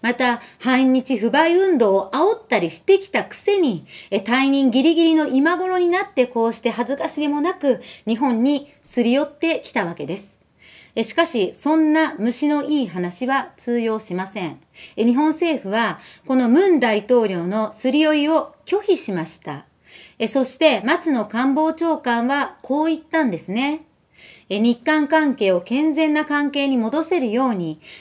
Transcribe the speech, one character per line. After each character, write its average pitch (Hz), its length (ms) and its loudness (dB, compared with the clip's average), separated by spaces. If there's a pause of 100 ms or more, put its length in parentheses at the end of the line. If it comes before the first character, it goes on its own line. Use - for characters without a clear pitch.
ま 240 140 0
た 247 260 0 (180)
反 262 320 2
日 262 260 0
不 220 140 0
買 330 240 4
運 370 220 4
動 208 180 4
を 196 160 -2
煽 370 240 2
っ - 120 -18
た 214 120 2
り 170 120 -2
し - 100 -14
て 381 180 6
き 392 100 -14
た 233 140 0
く - 120 -14
せ 403 260 0
に、 208 240 0 (240)
え、 196 80 0
退 254 320 2
任 277 220 2
ギ 254 100 4
リ 320 140 4
ギ 330 80 4
リ 320 120 4
の 311 120 2
今 294 300 2
頃 370 200 -2
に 359 100 2
な 359 160 0
っ 381 100 -16
て 247 120 2
こ 226 220 0
う 226 60 -2
し - 80 -14
て 233 100 -2
恥 240 220 -4
ず 277 40 -6
か 311 100 -6
し 294 140 -6
げ 302 60 -2
も 294 140 -2
な 359 120 0
く 285 260 0 (280)
日 220 100 -2
本 240 260 0
に 277 380 0
す - 220 -2
り 233 100 2
寄 285 100 2
っ 285 80 -8
て 320 320 -2
き - 80 -18
た 320 140 -2
わ 170 80 -6
け 147 140 -10
で 165 100 -6
す。 - 200 -18 (600)
え、 226 60 0
し 226 100 -8
か 330 140 2
し、 190 260 -2
そ 302 220 -2
ん 311 180 2
な 311 240 0
虫 240 300 -4
の 294 160 0
い 285 220 -2
い - 20 -6
話 180 400 -6
は 269 280 -2
通 240 240 -4
用 220 200 -2
し 196 160 -10
ま 185 100 -6
せ 190 220 -8
ん。 135 120 -12 (360)
え、 220 100 0
日 240 80 4
本 294 140 2
政 311 340 0
府 190 80 -10
は、 208 300 -2 (260)
こ 262 100 0
の 247 140 2
ム 359 200 6
ン 320 100 4
大 214 260 0
統 240 220 4
領 175 180 -4
の 214 260 -4
す - 200 -4
り 294 80 2
寄 311 140 4
り 294 160 2
を - 260 0 (100)
拒 403 160 -2
否 415 160 2
し - 140 -8
ま 170 120 -4
し - 140 -14
た。 147 300 -14 (500)
え、 226 100 -2
そ 262 160 0
し - 140 -8
て、 269 260 2
松 320 280 0
野 220 160 -2
官 262 260 -2
房 311 200 0
長 330 260 -2
官 233 260 -2
は 277 380 -4
こ 294 220 -2
う - 20 0
言 320 100 -2
っ 311 40 -12
た 320 220 -2
ん 254 60 0
で 170 80 -4
す - 140 -10
ね。 277 340 -4 (640)
え、 196 80 -4
日 233 260 2
韓 311 240 2
関 302 280 2
係 196 160 2
を 180 100 2
健 285 320 0
全 302 220 2
な 302 100 0
関 294 240 -2
係 277 180 -2
に 269 100 0
戻 240 260 -2
せ 339 160 -2
る 254 100 -2
よ 247 200 0
う 233 40 0
に、 165 260 -6 (220)